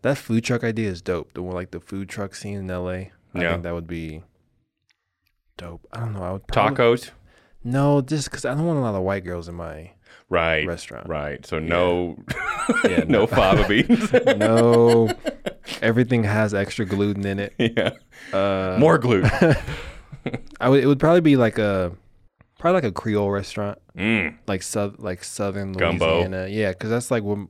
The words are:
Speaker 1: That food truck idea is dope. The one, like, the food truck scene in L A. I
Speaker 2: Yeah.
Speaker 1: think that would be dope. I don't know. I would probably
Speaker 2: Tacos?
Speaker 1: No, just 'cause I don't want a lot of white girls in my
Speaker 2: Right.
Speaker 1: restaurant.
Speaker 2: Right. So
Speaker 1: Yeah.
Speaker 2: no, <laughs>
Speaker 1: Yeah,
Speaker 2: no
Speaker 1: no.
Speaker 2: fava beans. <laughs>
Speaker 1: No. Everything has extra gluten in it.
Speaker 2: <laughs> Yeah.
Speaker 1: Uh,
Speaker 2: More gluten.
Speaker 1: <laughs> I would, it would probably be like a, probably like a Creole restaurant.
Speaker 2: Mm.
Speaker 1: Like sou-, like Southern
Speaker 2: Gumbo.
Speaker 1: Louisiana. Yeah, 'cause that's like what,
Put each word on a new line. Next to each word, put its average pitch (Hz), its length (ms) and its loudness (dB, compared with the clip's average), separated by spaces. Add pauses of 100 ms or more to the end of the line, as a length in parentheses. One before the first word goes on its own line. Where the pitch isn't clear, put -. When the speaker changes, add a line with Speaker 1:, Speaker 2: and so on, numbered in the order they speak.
Speaker 1:
That 135 160 0
food 113 240 -2
truck 120 200 -2
idea 110 260 -2
is 87 120 -8
dope. - 320 -4
The - 80 -10
one, 90 140 -6
like, 90 160 -8
the 87 80 -12
food 98 280 -10
truck 98 280 -10
scene 101 220 -10
in 95 120 -8
L 90 200 -6
A. 92 220 -8 (220)
I 87 80 -6
Speaker 2:
Yeah. 85 120 -2
Speaker 1:
think 87 100 -4
that 85 100 -6
would 85 140 -8
be 82 340 -10 (1400)
dope. 85 340 -16
I - 80 -12
don't 113 140 -8
know. 95 100 -8
I 90 100 -4
would 98 140 -10
probably 110 280 2
Speaker 2:
Tacos? 120 360 2 (520)
Speaker 1:
No, 139 380 2
just 143 300 -4
'cause - 140 -8
I 127 80 -2
don't 156 120 0
want 160 140 0
a - 20 0
lot 107 140 -2
of 92 80 -2
white 95 200 -2
girls 87 240 -8
in 87 80 -12
my 82 360 -12 (380)
Speaker 2:
Right. 82 380 2
Speaker 1:
restaurant. - 400 -10
Speaker 2:
Right. 73 380 -6
So 80 120 -6
Speaker 1:
Yeah. 80 100 -4
Speaker 2:
no, 87 500 0 (100)
<laughs> - 560 -2
Speaker 1:
Yeah, 196 140 2 (100)
Speaker 2:
no 117 140 4
Speaker 1:
no. 113 60 4
Speaker 2:
fava 98 400 4
beans. 214 440 2
<laughs> 240 260 2
Speaker 1:
No. 117 720 6 (720)
Everything 117 420 2
has 104 300 0
extra 98 320 -2
gluten 98 400 0
in 98 140 -4
it. 101 160 -8
Speaker 2:
<laughs> - 20 -6
Yeah. 117 340 0 (460)
Speaker 1:
Uh, 95 420 0
Speaker 2:
More 160 180 6
gluten. 113 340 4
Speaker 1:
<laughs> 165 240 4 (1040)
I 127 100 2
would, 135 140 6
it 131 40 4
would 143 120 4
probably 170 220 6
be 151 160 6
like 113 200 2
a, 95 340 0 (680)
probably 175 180 2
like 151 60 0
a 107 80 0
Creole 104 380 0
restaurant. 101 500 -4 (180)
Speaker 2:
Mm. 95 380 -2 (120)
Speaker 1:
Like 95 160 -4
sou-, 101 340 -4
like 92 260 -8
Southern 98 500 -6
Speaker 2:
Gumbo. 85 320 0 (100)
Speaker 1:
Louisiana. 92 340 -2
Yeah, 101 240 -2
'cause 107 160 -8
that's 120 220 -2
like 113 120 0
what, 101 140 -4 (120)